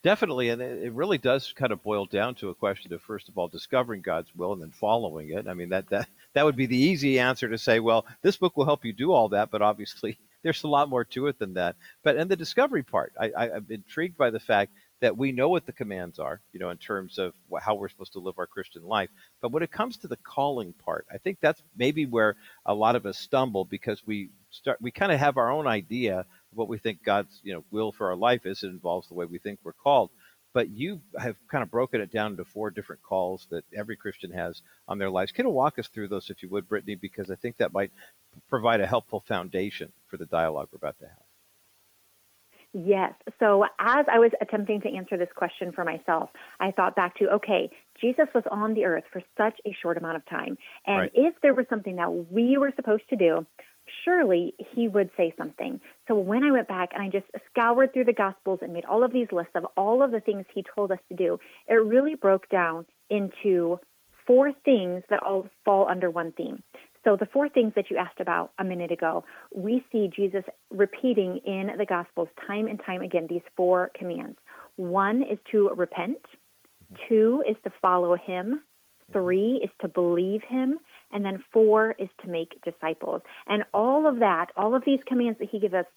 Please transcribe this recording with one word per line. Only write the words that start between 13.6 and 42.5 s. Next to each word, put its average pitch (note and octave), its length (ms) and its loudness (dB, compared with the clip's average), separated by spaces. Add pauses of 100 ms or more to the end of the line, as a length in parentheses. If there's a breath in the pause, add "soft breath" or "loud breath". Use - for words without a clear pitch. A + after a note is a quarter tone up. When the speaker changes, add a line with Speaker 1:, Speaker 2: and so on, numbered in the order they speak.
Speaker 1:
intrigued D#3 480 -8
by B2+ 140 2
the A2 100 -6
fact G2+ 320 0 (280 soft breath)
that A2 160 2
we C3+ 160 -2
know B2+ 160 2
what F3 180 0
the A#2+ 60 -12
commands F#2 460 -10
are, D2+ 220 -8 (120)
you F2+ 80 -16
know, F2+ 100 -6
in F2 80 -12
terms F#2+ 400 -8
of F2+ 160 -4 (160)
wh-, E2+ 100 -6
how G#2+ 140 -2
we're G2+ 140 -6
supposed - 240 -16
to F#2+ 80 -12
live F#2 180 -10
our F2+ 80 -4
Christian E2+ 380 -16
life. G2 260 -2 (300 soft breath)
But A#2+ 100 -6
when D#3 120 -2
it E3+ 100 -8
comes A#3 260 -6
to E3+ 100 -18
the B2 80 -8
calling C3 580 -6 (100)
part, D#2 280 -6
I G2 60 -12
think F#3+ 220 -8
that's D#3+ 220 0 (140)
maybe D3 300 0
where A2 300 2 (280 loud breath)
a G2+ 100 0
lot A2 220 4
of G#2 80 -2
us G2 140 -8
stumble, B2 460 -2
because G#2 420 -8
we G2+ 240 -8 (200)
start, - 300 -6
we A#2+ 100 -8
kinda G3 260 0
have C#3 200 2
our A#2+ 140 2
own D3 160 -2
idea G#2+ 540 -2
of F#2 60 -10 (280 soft breath)
what G#2+ 140 -4
we A2 100 -6
think A2 240 -6
God's, G2+ 400 -2
you G2 100 -10
know, E2 180 -10
will G#2+ 200 -4
for G2 200 -4
our F2+ 60 -2
life A#2 300 2
is. F#2+ 160 -8
It G2+ 60 -8
involves F2+ 400 -6
the E2+ 60 -20
way F2 120 -6
we E2+ 120 -12
think G2+ 260 -12
we're E2+ 80 -12
called. C3 380 2 (440 soft breath)
But A#2+ 140 0
you D3 320 -8 (180)
have A#2 180 -6 (140)
kind C#3 120 -2
of F#2+ 80 -8
broken A#2+ 300 -2
it F#2+ 120 -8
down G#2+ 200 -2
into F2 120 -10
four G#2+ 260 -8
different F2+ 320 -14
calls F#2 480 -4
that E2+ 140 -8 (100)
every G#2 220 -10
Christian - 360 -12
has F2 280 -8 (260 soft breath)
on G2+ 120 -8
their G2 120 -2
lives. F#2 220 -2
Can B3+ 140 -2
you A#3+ 40 2
walk C#3 280 0
us A2+ 100 -10
through G#2 200 -10
those, F#2+ 200 -8
if - 140 -14
you F#2 80 -16
would, F#2+ 180 -6
Brittany, G2+ 260 -4
because F#2+ 360 -12
I F#2 60 -8
think A#2 200 -10
that G2 160 0
might G2 180 -2 (580 loud breath)
provide A#2 320 2
a F#2+ 60 2
helpful A2 340 -4
foundation F#2 720 -6 (160)
for F#2 80 -14
the E2 100 -12
dialogue D#2+ 440 -2
we're - 60 -20
about C#2+ 220 -10
to - 80 -20
have. - 100 -20 (1600 soft breath)